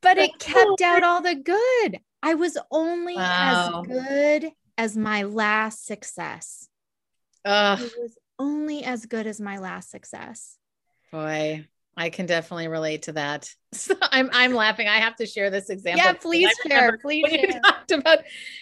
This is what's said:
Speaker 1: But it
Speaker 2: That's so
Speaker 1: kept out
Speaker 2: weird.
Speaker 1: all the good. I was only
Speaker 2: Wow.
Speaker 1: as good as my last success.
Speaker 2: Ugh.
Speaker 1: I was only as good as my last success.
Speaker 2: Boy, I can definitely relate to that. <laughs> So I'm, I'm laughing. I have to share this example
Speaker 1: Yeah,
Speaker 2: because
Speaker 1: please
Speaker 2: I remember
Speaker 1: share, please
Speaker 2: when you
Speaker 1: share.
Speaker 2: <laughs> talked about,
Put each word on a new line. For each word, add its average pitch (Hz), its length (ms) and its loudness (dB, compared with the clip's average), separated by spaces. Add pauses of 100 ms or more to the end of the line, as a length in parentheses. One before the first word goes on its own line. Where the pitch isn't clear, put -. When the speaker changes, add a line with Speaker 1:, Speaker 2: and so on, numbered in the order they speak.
Speaker 1:
But 370 160 6
it 381 140 4
Speaker 2:
That's - 200 -12
so - 0 -
Speaker 1:
kept 403 300 6
out 349 120 4
Speaker 2:
weird. 359 100 4
Speaker 1:
all 349 180 4
the 349 120 0
good. 392 640 0 (240)
I 320 120 0
was 330 220 -2 (140)
only 349 460 -2
Speaker 2:
Wow. 180 640 2
Speaker 1:
as 175 60 -10
good 285 640 0 (260)
as 220 180 -4
my 214 260 -2
last 214 640 -2
success. - 800 -12 (760)
Speaker 2:
Ugh. 202 360 4
Speaker 1:
I 247 40 -8 (160)
was 233 160 -10 (220)
only 294 460 -6
as 233 220 -8
good 220 200 -6
as 214 140 -10
my 202 180 -10
last 185 320 -12
success. - 680 -18 (540)
Speaker 2:
Boy, 156 540 -4 (300)
I 165 140 -4
can 175 160 -6
definitely 165 420 -4
relate 160 340 -4
to 160 100 -12
that. 147 460 -6
<laughs> - 20 -20 (160)
So - 240 -2
I'm, 262 320 2
I'm 247 220 4
laughing. 214 340 0
I 214 120 4
have 226 160 0
to 226 100 -6
share 202 240 -2
this 190 180 -4
example 190 300 -4
Speaker 1:
Yeah, 359 140 6
Speaker 2:
because 359 100 -6
Speaker 1:
please 339 260 2
Speaker 2:
I 427 220 0
remember 254 220 6
Speaker 1:
share, 226 60 -4
please 302 260 -2
Speaker 2:
when 311 80 2
you 320 200 2
Speaker 1:
share. 226 80 -6
Speaker 2:
<laughs> - 40 -6
talked - 280 2
about, 311 260 4 (440)